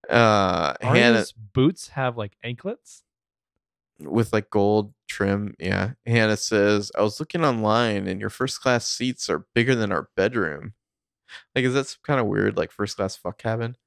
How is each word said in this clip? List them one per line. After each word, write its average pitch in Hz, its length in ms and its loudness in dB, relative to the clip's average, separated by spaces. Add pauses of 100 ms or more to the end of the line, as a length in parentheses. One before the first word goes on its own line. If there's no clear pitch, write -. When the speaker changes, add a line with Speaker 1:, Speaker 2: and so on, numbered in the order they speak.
Speaker 1:
Uh, 98 720 4
Hannah 120 340 4
Speaker 2:
Arya's 107 180 0
boots 127 560 -2
have, 127 280 -4
like, 104 280 -8
anklets? 151 580 -10 (1000)
Speaker 1:
With, 87 320 0
like, 107 180 -2
gold 104 440 2 (140)
trim, 101 500 -2
yeah. 95 340 -2 (140)
Hannah 110 300 4
says, 104 600 2
"I 98 60 2
was 107 160 -2
looking 160 260 -4
online 110 640 0
and 95 140 -6
your 101 100 -6
first - 300 -6
class 123 260 0
seats - 420 -4
are 85 180 -2 (100)
bigger 120 180 2
than 110 160 -2
our 85 260 -4
bedroom." 95 580 -2 (800)
Like, 131 100 0
is 127 100 0
that 135 140 -2
some - 180 -16
kinda 131 180 0
weird, 101 320 0
like, 82 140 -2
first - 260 -6
class 95 200 -4
fuck - 220 -10
cabin? 117 380 -6 (100)